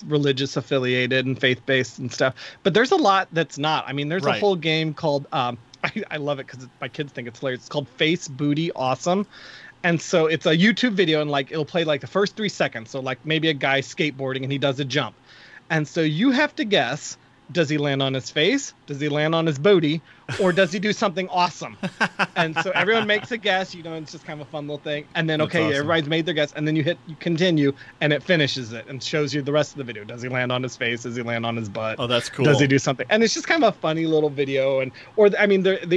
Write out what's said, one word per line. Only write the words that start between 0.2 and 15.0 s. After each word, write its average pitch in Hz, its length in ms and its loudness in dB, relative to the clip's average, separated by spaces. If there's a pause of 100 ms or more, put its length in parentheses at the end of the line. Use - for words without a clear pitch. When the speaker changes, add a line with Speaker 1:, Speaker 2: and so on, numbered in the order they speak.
Speaker 1:
affiliated 127 680 0
and 127 140 -2
faith-based 127 600 0
and 127 120 -8
stuff. 131 240 0 (280)
But 185 100 2
there's 240 180 4
a 392 60 6
lot 196 340 2
that's 165 260 -4
not. 147 300 -2
I 131 60 -6
mean, 143 160 -4
there's 180 160 -2
a - 20 -2
Speaker 2:
Right. 120 120 2
Speaker 1:
whole 196 160 2
game 160 380 0
called, 143 380 -2
um, 123 260 -2 (140)
<laughs> - 120 -14
I, - 80 -4 (200)
I 156 60 -6
love 143 220 -4
it 127 80 -14
'cause 127 160 -18
it, 123 60 -18 (100)
my 135 100 -8
kids 143 220 -8
think 120 160 -10
it's 117 120 -14
hilarious. 127 220 -4
It's - 80 -20
called 147 200 -4
Face 160 380 0
Booty 147 460 -2
Awesome. 175 520 0 (580)
And 170 160 2
so 160 280 2
it's 160 180 -2
a 160 100 4
YouTube 214 360 4
video, 170 300 2
and, 151 100 -2
like, 139 200 -2
it'll 151 140 -4
play, 170 200 -2
like, 151 160 0
the 131 60 -12
first 190 280 -2
three 208 140 -4
seconds. 120 420 -4
So, 139 80 -8
like, 131 260 -6
maybe 156 240 0
a 160 40 2
guy 135 280 0
skateboarding 131 640 -4
and 135 80 -4
he 139 80 -2
does 139 200 0
a 147 60 -4
jump. 127 300 -4 (560)